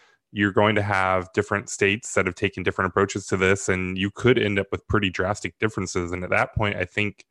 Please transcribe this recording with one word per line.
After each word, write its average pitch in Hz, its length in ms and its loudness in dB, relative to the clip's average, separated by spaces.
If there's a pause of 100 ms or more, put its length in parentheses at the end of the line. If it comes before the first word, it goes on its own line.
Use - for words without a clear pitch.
(360)
you're 101 140 2
going 104 240 4
to 104 80 2
have 95 500 0
different 101 380 -2
states 104 440 -2
that 95 120 2
have 90 80 -2
taken 92 300 -4
different 95 240 0
approaches 98 360 0
to 98 120 -2
this, 92 320 2
and 92 280 -2
you 98 140 -2
could 123 260 2
end 104 220 0
up 98 140 0
with - 160 -4
pretty 101 200 2
drastic 92 520 -4
differences. 92 500 -4
And 90 140 -6
at 92 60 -8
that 107 260 0
point, 101 180 0
I 95 100 -4
think, - 460 -4